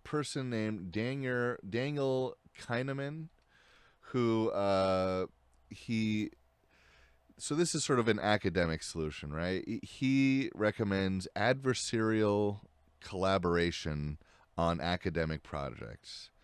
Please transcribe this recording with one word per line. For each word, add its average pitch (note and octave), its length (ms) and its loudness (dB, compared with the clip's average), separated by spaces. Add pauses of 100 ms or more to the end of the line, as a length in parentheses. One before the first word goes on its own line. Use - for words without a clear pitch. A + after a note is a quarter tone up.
person C#3 460 -4
named G#2+ 420 -4
Danger-, B2 640 -2 (100)
Daniel C3 680 0 (220)
Kahneman, C#3 720 -6 (720)
who, A2+ 500 2
uh, F#2+ 760 2 (440)
he G#2+ 640 0 (1080)
so - 160 -6
this E3+ 200 2
is D3+ 100 -2
sort C3+ 140 4
of A2+ 100 4
an G#2+ 100 4
academic F2+ 640 2
solution, D#2 500 -6
right? F2 340 -2
He, G#2+ 160 -4
he C3+ 720 2
recommends G2 800 2
adversarial A2 1200 2 (400)
collaboration E2+ 1200 0 (380)
on E2+ 240 2
academic E2 640 -2
projects. - 880 -10 (140)